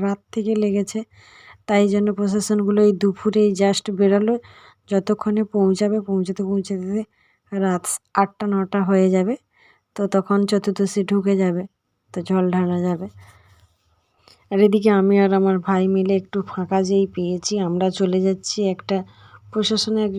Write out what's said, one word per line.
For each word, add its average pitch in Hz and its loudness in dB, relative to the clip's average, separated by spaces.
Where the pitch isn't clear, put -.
রাত 202 -2
থেকে 220 -4
লেগেছে, 202 -2
তাই 208 2
জন্য 208 0
প্রশাসনগুলো 208 0
এই 208 6
দুপুরেই 208 2
just 196 0
বেরোলো। 202 2
যতক্ষণে 208 0
পৌঁছাবে, 202 0
পৌঁছাতে 190 -4
পৌঁছাতে 190 -4
রাত 190 -2
আটটা 196 -2
নটা 196 -2
হয়ে 190 2
যাবে, 185 0
তো - -4
তখন 202 0
চতুর্দশী 196 -2
ঢুকে 196 0
যাবে, 180 0
তো 180 -6
জল 185 0
ঢালা 180 0
যাবে। 180 -4
আর 196 0
এদিকে 208 4
আমি 196 4
আর 196 4
আমার 190 2
ভাই 185 0
মিলে 190 0
একটু 190 -4
ফাঁকা 190 -4
যেই 196 0
পেয়েছি, 180 -6
আমরা 180 -2
চলে 185 0
যাচ্ছি 190 -4
একটা 190 -4
প্রশাসনের 214 -2